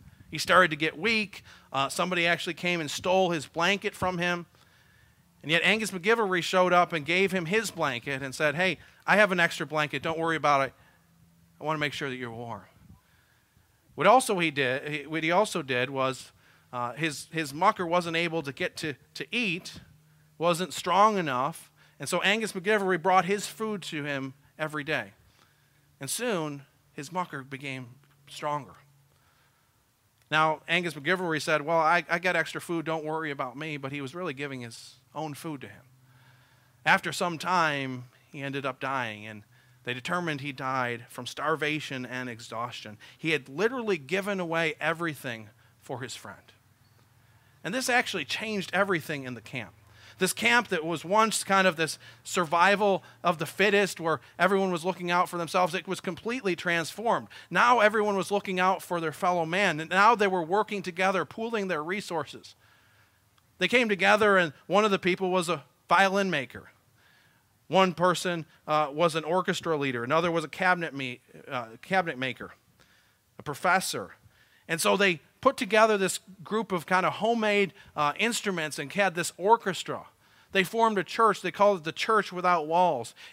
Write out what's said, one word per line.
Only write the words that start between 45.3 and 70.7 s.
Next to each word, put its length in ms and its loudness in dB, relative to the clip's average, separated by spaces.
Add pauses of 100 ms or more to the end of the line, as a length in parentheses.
for 200 -10
his 140 -10
friend. 220 -16 (1300)
And 100 -6
this 160 -4
actually 360 0
changed 480 -4
everything 500 0
in 100 -8
the 80 -12
camp. 300 -10 (480)
This 140 0
camp 360 2
that 140 -2
was 220 -4
once 380 2
kind 240 4
of 80 2
this 240 -2 (240)
survival 800 4 (200)
of 140 2
the 80 -4
fittest 540 2
where 200 0 (200)
everyone 320 4
was 120 -2
looking 280 -4
out 180 2
for 80 -8
themselves, 380 0
it 120 -4
was 140 -6
completely 540 -4
transformed. 720 -2 (240)
Now 300 6
everyone 360 4
was 140 -2
looking 280 -2
out 220 2
for 180 -4
their 120 -2
fellow 340 0
man. 340 0
And 120 -8
now 240 8
they 100 2
were 160 0
working 400 0
together, 420 0
pooling 440 -4
their 160 -2
resources. 720 -8 (1040)
They 80 0
came 220 4
together, 480 4
and 160 2 (120)
one 200 4
of 60 2
the 80 2
people 300 -2
was 200 0
a 140 -4 (240)
violin 440 4
maker. 400 -6 (960)
One 260 4
person, 520 0 (200)
uh, 260 0
was 240 2
an 80 -2
orchestra 540 0
leader. 260 -2
Another 280 0
was 140 -2
a 40 -14
cabinet 460 0